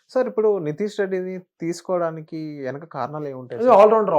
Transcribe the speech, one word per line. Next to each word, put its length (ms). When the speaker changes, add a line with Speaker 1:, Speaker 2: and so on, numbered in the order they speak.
Speaker 1:
సార్, 180
ఇప్పుడు 320
నితీష్ 420
రెడ్డిని 380
తీసుకోవడానికి 1300
వెనక 200
కారణాలు 440
ఏముంటాయి 320
Speaker 2:
అది 80
Speaker 1:
సార్? 120
Speaker 2:
all 160
rounder 220